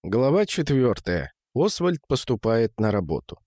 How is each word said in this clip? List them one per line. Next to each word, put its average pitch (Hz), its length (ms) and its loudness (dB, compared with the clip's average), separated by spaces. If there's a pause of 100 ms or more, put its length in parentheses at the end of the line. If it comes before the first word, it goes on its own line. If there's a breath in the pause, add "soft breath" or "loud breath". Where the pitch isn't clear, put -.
Глава 135 380 2
четвёртая. 123 880 0 (220)
Освальд 175 420 0 (100)
поступает 113 720 0
на 107 120 2
работу. 80 560 -4